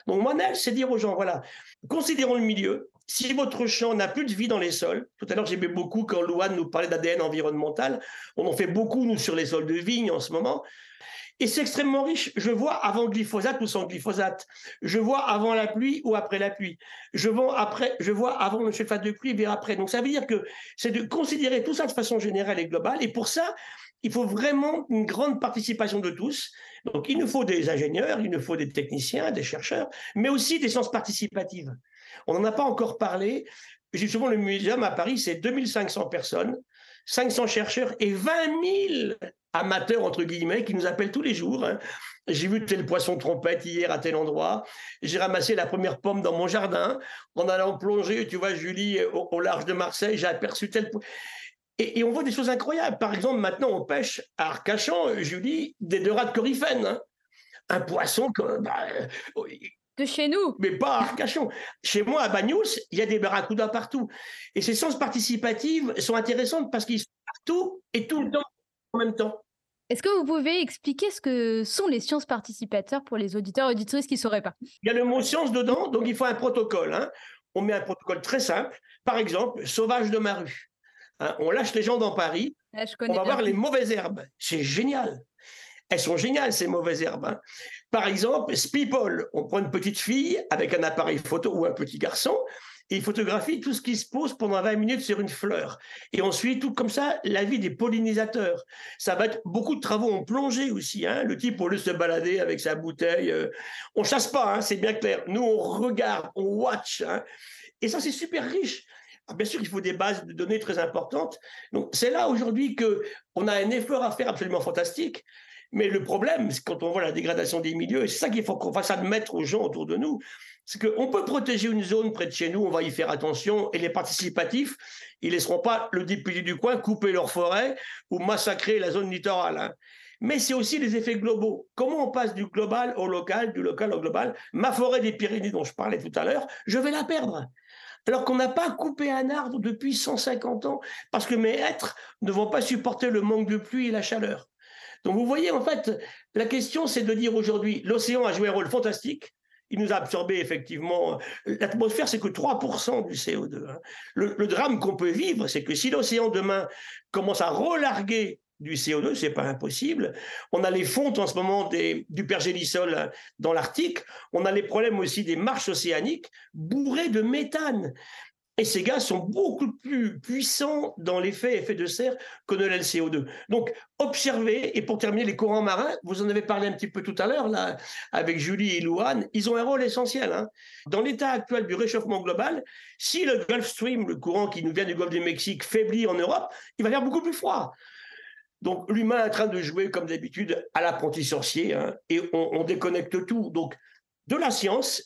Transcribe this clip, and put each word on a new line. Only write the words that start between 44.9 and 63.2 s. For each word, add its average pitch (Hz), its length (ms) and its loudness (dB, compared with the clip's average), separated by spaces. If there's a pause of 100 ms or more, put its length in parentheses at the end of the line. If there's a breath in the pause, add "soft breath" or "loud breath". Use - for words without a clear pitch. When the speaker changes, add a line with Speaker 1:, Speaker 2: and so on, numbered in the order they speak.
Speaker 1:
J'ai 170 180 -2
ramassé 185 360 2
la 180 100 2
première 185 340 0
pomme 196 220 0
dans 170 160 2
mon 175 100 2
jardin. 190 520 0 (380 loud breath)
En 175 120 2
allant 185 300 2
plonger, 202 480 2
tu 180 100 -6
vois, 190 160 0
Julie, 185 500 0
au, 175 280 0
au 170 100 0
large 175 240 0
de 180 80 0
Marseille, 180 460 0
j'ai 170 80 0
aperçu 175 420 -2
tel 214 220 0
po-, 214 100 -6 (800 loud breath)
et, 226 220 0
et 233 40 6
on 233 60 4
voit 285 120 0
des 262 100 0
choses 254 180 2
incroyables. 254 480 0
Par 208 160 0
exemple, 226 240 2
maintenant, 202 320 2
on 180 140 0
pêche 165 360 -2 (160)
à 160 120 0
Arcachon, 220 680 2
Julie, 196 640 -2
des 185 200 0
dorades 220 340 2
coryphènes, 254 500 2
hein. 202 160 0 (680 loud breath)
Un 185 100 2
poisson 175 520 2
que, - 280 0
bah, - 280 -2 (500 loud breath)
euh, - 40 -2 (540)
Speaker 2:
De 277 80 0
chez 294 240 0
nous. 349 300 2
Speaker 1:
mais 190 140 2
pas 277 240 2
à - 20 4
Arcachon. 247 500 0 (340 loud breath)
Chez 208 200 2
moi, 269 180 2
à 226 80 2
Banyuls, 220 380 4 (240)
il 170 80 0
y 220 40 4
a 220 40 2
des 214 120 2
barracudas 202 500 2